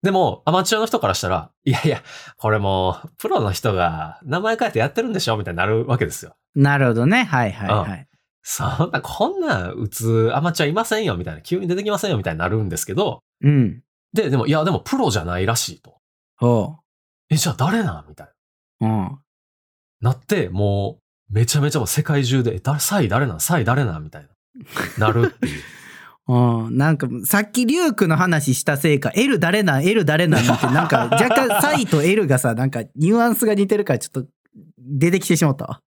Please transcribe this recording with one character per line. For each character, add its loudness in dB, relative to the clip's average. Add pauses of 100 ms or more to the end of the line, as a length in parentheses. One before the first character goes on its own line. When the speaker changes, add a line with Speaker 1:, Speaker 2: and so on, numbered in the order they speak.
Speaker 1:
で 0
も、 0
ア 2
マ 2
チ 0
ュ 2
ア 0
の 0
人 -2
か 0
ら 2
し -4
た -2
ら、 -4 (120)
「い 0
や 0
い 4
や、 -2 (360)
こ -2
れ 4
も 0
う、 -14 (100)
プ -6
ロ 0
の 0
人 0
が -2
名 -4
前 -2
変 -2
え -8
て -2
や 2
っ -6
て -2
る -4
ん -4
で -2
し -2
ょ」 0
み -6
た -8
い -8
に -6
な 2
る 0
わ 0
け 0
で -8
す -14
よ。 -20 (200)
Speaker 2:
な 4
る 4
ほ 2
ど 0
ね。 2
は 0
い -2
は -10
い -4
は 2 (100)
い。 -14
Speaker 1:
う -18
ん。 -20 (360)
「そ -8 (240)
ん -8
な、 -2
こ -2
ん -4
な -2
打 -6
つ 0
ア 0
マ 0
チ -2
ュ 2
ア 0
い -2
ま -2
せ -2
ん -4
よ」 -2
み -6
た -8
い -12
な、 -18
「急 -4
に -6
出 0
て -6
き -2
ま -2
せ -4
ん -2
よ」 0
み -6
た -4
い -4
に -8
な 0
る 0
ん -4
で -6
す -8
け -8
ど、 -2 (240)
Speaker 2:
う 6
ん。 2 (320)
Speaker 1:
で、 0
で 2
も、 0
い 0
や、 2
で 0
も 0
プ -4
ロ 2
じ 0
ゃ -8
な -4
い 0
ら 0
し -6
い -20
と。 -20 (400)
Speaker 2:
ほ 2
う。 -20 (460)
Speaker 1:
「え、 2
じ 0
ゃ -2
あ -4
誰 0
な -4
ん？」 -20
み -20
た -20
い -20
な。 -10
Speaker 2:
う 0 (200)
ん。 -16 (840)
Speaker 1:
な 0
っ -4
て、 -2
も -2 (320)
う、 -8
め 4
ち 0
ゃ 2
め 2
ち -4
ゃ 2
も -2
う -6
世 -2
界 0
中 2
で、 0
「え、 -6
だ-、 -2
サ -2
イ 2
誰 2
な -4
ん？ -12
サ 0
イ 0
誰 2
な -4
ん？」 -10
み -14
た -18
い -20 (680)
な。 2
な 2
る 4
っ -6
て -2
い -6
う。 -14
Speaker 2:
<laughs> -20 (560)
う 2
ん。 -2
な 4
ん 2
か、 -2 (180)
さ 2
っ -4
き -4
リ 2
ュ 2
ウ -2
ク 2
の 2
話 2
し -2
た 0
せ 2
い 2
か、 -4
「エ 2
ル 2
誰 2
な 2
ん？ -2
エ 4
ル 4
誰 2
な 4
ん？」 -
っ 2
て、 0
な 2
ん -4
か、 2
Speaker 1:
<laughs> 2
Speaker 2:
若 2 (180)
干 2
サ 2
イ 0
と 2
エ 4
ル 2
が 4
さ、 0
な -2
ん 0
か、 -6 (140)
ニ -2
ュ 2
ア 2
ン 2
ス 0
が 2
似 2
て 2
る 0
か 0
ら、 0
ち -10
ょ -6
っ -8
と、 -14 (480)
出 0
て 2
き -8
て 4
し 2
ま 4
っ 0
た -10
わ。 -10 (120)